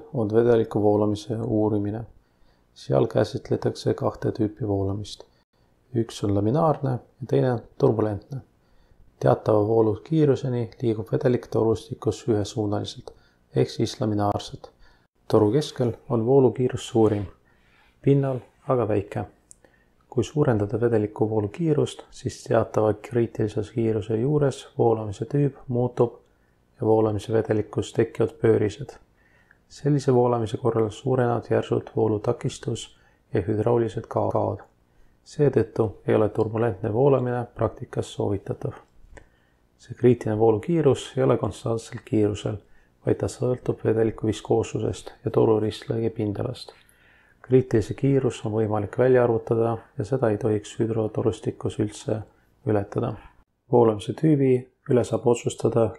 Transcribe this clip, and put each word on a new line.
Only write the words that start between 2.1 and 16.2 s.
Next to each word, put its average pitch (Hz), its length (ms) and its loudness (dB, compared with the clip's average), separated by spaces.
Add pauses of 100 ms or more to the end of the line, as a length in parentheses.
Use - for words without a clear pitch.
Seal 135 380 0
käsitletakse 113 840 -2
kahte 110 380 -4
tüüpi 107 360 -4
voolamist. 98 580 -4 (680)
Üks 113 300 -4
on 101 100 0
laminaarne 135 600 0
ja - 320 -14
teine 135 240 2 (260)
turbulentne. 110 600 0 (800)
Teatava 120 480 2
voolu 110 300 2 (100)
kiiruseni 135 560 0 (160)
liigub 113 320 -2
vedelik 127 400 0
torustikus 110 760 -2
ühesuunaliselt, 104 840 -4 (420)
ehk 131 160 2
siis - 300 -4
laminaarselt. 104 720 -2 (560)
Toru 107 240 4
keskel 135 400 0 (160)
on 113 180 0